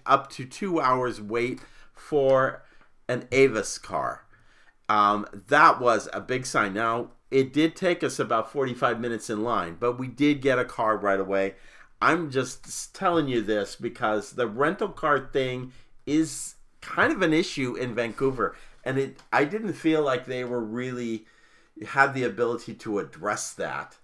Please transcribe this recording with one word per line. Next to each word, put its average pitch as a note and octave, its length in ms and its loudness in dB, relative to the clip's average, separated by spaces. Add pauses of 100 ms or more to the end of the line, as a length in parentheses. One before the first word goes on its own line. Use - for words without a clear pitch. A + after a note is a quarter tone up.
up C3+ 260 2
to C3 140 -12
two E3 360 -4
hours B2+ 400 0
wait A#2+ 400 -2 (340)
for C3+ 680 2 (460)
an B2 240 -4
Avis B2+ 460 4
car. C#2 460 -6 (640)
Um, G#2 380 4 (220)
that D3 320 6
was A#2 320 2
a G2+ 80 -8
big B2+ 260 -4
sign. G2+ 280 0
Now, A#2 380 -2 (180)
it C3 220 2
did D#3+ 240 2
take F3 260 0
us C3+ 160 -2
about A2+ 320 -2
forty-five B2+ 500 -2
minutes A#2 300 -6
in G#2+ 140 -2
line, F2+ 340 -2
but A#2+ 200 -2
we C3 100 -8
did C#3+ 320 2
get B2+ 180 2
a B2 60 0
car A2 320 0
right G2 240 2
away. G2 340 0 (460)
I'm D3+ 300 2
just B2+ 360 -4
s-, - 260 -12
telling E3+ 360 2
you A#2+ 140 0
this G2+ 340 -2
because G#2+ 560 -4
the A#2+ 140 -2
rental D3+ 420 -2
car D3 300 0
thing C3 540 -4 (340)
is D3+ 480 -2 (260)
kind A3+ 320 2
of A3 80 -4
an D#3+ 140 4
issue C3+ 400 0
in A#2 200 -4
Vancouver. A#2 640 -2 (280)
And C3 140 0
it, C3+ 240 -4 (100)
I C3 120 4
didn't G3+ 300 -4
feel D#3 280 2
like C3 220 -2
they B2+ 200 -6
were B2 180 -4
really, A#2+ 640 -6 (600)
had C#3 280 4
the B2+ 100 0
ability A#2 500 -2
to G#2 260 -4
address F2 540 -6
that. C#2+ 500 -8